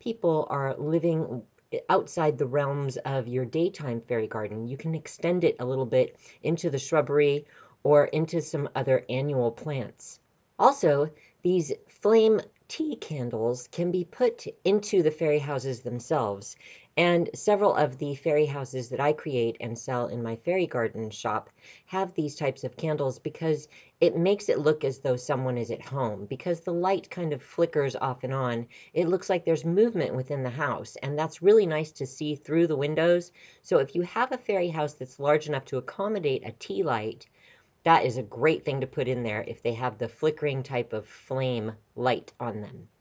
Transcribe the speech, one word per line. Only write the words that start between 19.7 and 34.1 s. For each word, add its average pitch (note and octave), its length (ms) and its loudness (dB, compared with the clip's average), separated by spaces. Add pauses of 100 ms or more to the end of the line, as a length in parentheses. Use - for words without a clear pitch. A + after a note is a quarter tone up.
sell B2 300 -4
in A#2 140 -6
my A2+ 140 -4
fairy F3 320 0
garden A2 420 -4
shop G#2+ 400 -4 (380)
have F#3 260 -4
these D3+ 220 -4
types C3+ 280 -2
of B2+ 140 -8
candles C#3+ 400 -2
because D3+ 500 -4 (320)
it E3+ 160 6
makes F#3+ 320 2
it - 120 2
look D3+ 240 2
as C3+ 160 -2
though C3 160 0
someone B2+ 420 -2
is A2+ 140 -4
at - 100 -6
home. G#2+ 460 -4
Because E3 320 -4
the - 120 -6
light F3+ 380 0
kind E3 240 -4
of C3 80 -8
flickers D#3 540 0
off C3 280 -4
and C3 100 -4
on, A#2+ 340 -2 (260)
it E3 140 2
looks F3+ 200 0
like F3+ 160 0
there's D#3+ 220 0
movement F#3 480 2
within C3 300 -4
the B2+ 80 -4
house. C3 460 -4
And C#3+ 200 -6
that's D#3 240 -4
really G#3 240 8
nice D#3 280 -2
to C#3 120 -8
see D3+ 300 -6
through E3 320 2
the D#3 100 0
windows. D#3+ 540 2 (320)
So F3 160 4
if - 160 0
you F3 80 0
have A#3 280 -2